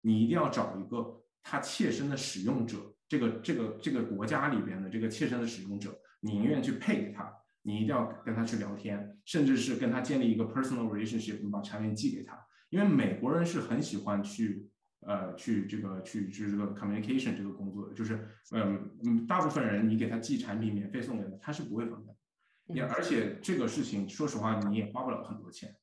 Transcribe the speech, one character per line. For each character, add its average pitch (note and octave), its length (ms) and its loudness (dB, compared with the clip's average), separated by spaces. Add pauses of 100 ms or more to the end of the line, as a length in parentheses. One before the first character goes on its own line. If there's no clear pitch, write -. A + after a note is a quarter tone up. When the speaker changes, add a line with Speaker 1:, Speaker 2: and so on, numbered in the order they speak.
Speaker 1:
你 A2 200 4
一 A2+ 60 8
定 B2 40 4
要 D#3 180 4
找 A2 280 0
一 F#2+ 120 -6
个 A#2 340 -6 (220)
他 C#3 160 -2
切 - 280 0
身 C#3 200 0
的 C3+ 80 0
使 - 240 -4
用 A#2 260 2
者， - 120 -6 (280)
这 C#3+ 140 2
个， A2+ 100 4 (100)
这 D#3+ 140 0
个， A2 260 -2
这 C#3 120 -2
个 B2 100 2
国 G#2 240 -2
家 C#3+ 220 2
里 A#2 140 2
边 F#2 200 -4
的 F#2+ 60 -6
这 G#2 100 -4
个 A2 100 0
切 C3+ 200 0
身 A#2+ 120 0
的 A#2 60 0
使 F#2+ 220 -6
用 G2+ 100 -4
者， G2+ 180 -8 (220)
你 G#2+ 140 -4
宁 G2+ 120 2
愿 D3 160 4
去 - 120 0
pay - 320 2
给 - 80 -6
他， - 200 -10 (300)
你 G#2 140 -2
一 G#2 40 0
定 A2 80 4
要 B2 180 2 (180)
跟 A2 100 -2
他 A2+ 80 2
去 A2+ 140 0
聊 G2+ 180 -2
天， G2+ 500 -6
甚 D3 220 4
至 C3 100 8
是 A#2 200 2
跟 A#2 160 2
他 B2+ 80 2
建 C3+ 200 2
立 A#2 80 6
一 A2 60 6
个 A2 100 2
personal B2 440 0
relationship， G#2+ 520 -2
你 G2+ 80 -4
把 G2+ 120 -2
产 G#2+ 220 -6
品 G#2+ 120 0
寄 - 220 0
给 - 80 -8
他。 - 120 -14 (340)
因 F3+ 100 2
为 G#3 80 8
美 G#2+ 260 6
国 B2 180 0
人 E3+ 140 4
是 - 140 0
很 A#2+ 200 0
喜 - 160 -2
欢 G2+ 260 0
去， G2+ 460 -2 (320)
呃， F#2 360 -2
去 G2 300 0
这 G#2+ 120 -4
个， F#2+ 240 -4
去， G2+ 260 -4
去 G#2 220 -4
这 G2+ 60 0
个 G2+ 180 0
communication G#2+ 600 0
这 G2 60 -6
个 G2 80 -4
工 F#2+ 220 -6
作 G2+ 160 -8
的， - 60 -12
就 A2 100 -4
是， G#2+ 240 -4 (240)
嗯， G2+ 380 0 (140)
嗯， A#2 220 4
大 F3+ 140 4
部 D#3 80 2
分 C#3 160 2
人 G#2+ 240 4
你 A2 80 4
给 - 120 2
他 A2+ 100 -2
寄 C3 180 0
产 G#2+ 240 -2
品 G#2+ 140 0
免 G2+ 160 -2
费 B2+ 100 -4
送 A2+ 180 -4
给 G2 60 -4
他， F#2+ 160 -8
他 - 120 -6
是 E3 100 -4
不 G#2+ 140 -4
会 A#2 100 0
反 A2+ 80 -6
感 - 120 -14
的。 - 680 -16
也， B2+ 80 0
Speaker 2:
嗯。 A#2+ 80 0
Speaker 1:
而 B2 100 0
且 A2 400 2
这 F#3 160 0
个 D#3+ 120 2
事 C3+ 160 0
情， G2+ 240 -2
说 - 180 -2
实 B2+ 100 -2
话， A2 220 2 (100)
你 G#2 80 2
也 G#2 100 0
花 C3 180 -4
不 C3 60 0
了 - 120 -4
很 G#2 160 -8
多 F#2 100 -14
钱 G2+ 240 -14 (100)